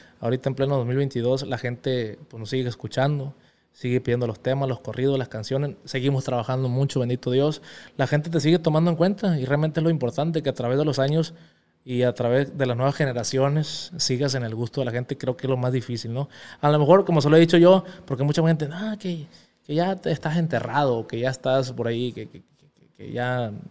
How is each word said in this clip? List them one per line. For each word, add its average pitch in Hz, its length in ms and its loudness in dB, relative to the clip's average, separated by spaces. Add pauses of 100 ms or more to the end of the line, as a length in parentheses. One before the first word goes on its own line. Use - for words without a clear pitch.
(220)
ahorita 127 280 -2
en 127 60 -4
pleno 135 220 0
dos 120 80 -2
mil 123 100 -2
veintidós, 135 500 0
la 123 120 -4
gente, 120 600 -6 (120)
pues, 113 100 -16
nos 110 100 -12
sigue 131 200 -2
escuchando, 135 640 -4 (400)
sigue 123 260 -2
pidiendo 120 280 0
los 113 120 -6
temas, 135 300 -2
los 117 100 -4
corridos, 131 380 -2
las 127 100 -2
canciones. 135 480 -6 (100)
Seguimos 135 380 -2
trabajando 127 460 -2
mucho, 131 320 0
bendito 123 300 -2
Dios. 143 300 2 (360)
La 139 100 0
gente 151 220 0
te 165 100 0
sigue 160 200 4
tomando 165 320 2
en 160 40 0
cuenta 180 440 0
y 131 60 -2
realmente 151 340 0
es 156 40 0
lo 165 60 2
importante, 151 540 -2
que 139 60 0
a 123 40 -2
través 123 240 -2
de 151 80 2
los 139 140 0
años 151 340 0 (500)
y 123 200 0
a 123 100 4
través 127 440 0
de 135 100 0
las 120 100 -2
nuevas 135 180 0
generaciones 135 1000 -2
sigas 131 380 0
en 123 80 -2
el 110 120 -6
gusto 117 260 -4
de 123 40 0
la 117 60 -4
gente. 123 260 -4
Creo 127 180 -4
que - 120 -6
es - 20 0
lo 131 80 2
más 127 160 0
difícil, 117 400 -4
¿no? 139 160 -6 (320)
A 147 80 4
lo 151 100 4
mejor, 175 240 8
como 170 160 2
se 143 100 2
lo 156 60 8
he 165 40 12
dicho 170 180 6
yo, 180 260 8 (220)
porque 131 180 -4
mucha 147 240 2
gente, 151 240 0
Ah, 214 280 -6
que, 170 260 -8 (400)
que 147 100 -8
ya 185 200 0
te 165 160 -4
estás 156 260 -2
enterrado, 120 720 0
que 117 120 -6
ya 127 120 0
estás 127 420 0
por 117 140 -4
ahí, 120 260 -4
que, 110 160 -14
que, - 140 -20 (140)
que, - 380 -20
que 104 160 -16
ya 120 400 -4 (180)